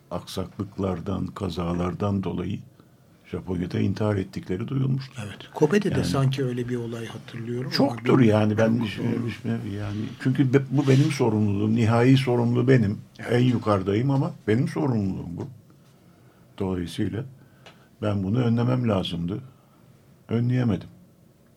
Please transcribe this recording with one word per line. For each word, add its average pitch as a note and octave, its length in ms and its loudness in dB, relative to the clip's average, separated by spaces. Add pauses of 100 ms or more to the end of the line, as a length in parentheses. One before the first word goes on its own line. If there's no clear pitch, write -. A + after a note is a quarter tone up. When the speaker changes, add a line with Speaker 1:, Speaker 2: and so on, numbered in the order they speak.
(100)
Speaker 1:
aksaklıklardan, F#2 1160 -6
kazalardan F2+ 1000 -4
dolayı F2+ 340 -6 (720)
Japonya'da F2+ 500 -4
intihar G#2 360 0
ettikleri - 520 -6
duyulmuştur. C3+ 580 -4
Speaker 2:
Evet. G2+ 120 -14 (160)
Kobe'de G3 360 0
de - 40 -2
Speaker 1:
Yani F2+ 100 0
Speaker 2:
sanki C3+ 400 0
öyle B2 240 -4
bir B2 80 -4
olay A#2 300 -8
hatırlıyorum A#2 600 -10
ama - 100 -6
Speaker 1:
çoktur A#2+ 420 4
Speaker 2:
bilmiyorum. G#2+ 220 8
Speaker 1:
yani. G#2+ 180 2
Ben A2+ 180 4
Speaker 2:
Doğru. A#2 80 0
Speaker 1:
bir G#2 60 -4
şey, G#2 140 -6 (220)
bir A2+ 40 -6
şey, A2+ 420 -6
yani G#2 280 -6 (220)
çünkü C3 320 4
be-, C3+ 160 6
bu C3+ 180 2
benim C#3 240 6
sorumluluğum. G#2+ 640 2
Nihai A#2+ 400 6
sorumlu B2 520 2
benim. A2 300 4 (200)
Speaker 2:
Evet. A2+ 140 -6
Speaker 1:
En A#2+ 60 4
yukarıdayım A2+ 720 2
ama C#3+ 220 0 (160)
benim A#2+ 200 2
sorumluluğum G2+ 680 -2
bu. G2+ 120 -10 (1080)
Dolayısıyla F#2+ 680 -4 (760)
ben G2+ 200 0
bunu G2 160 0
önlemem A#2+ 500 0
lazımdı. F2 520 -2 (880)
Önleyemedim. A#2+ 600 0 (680)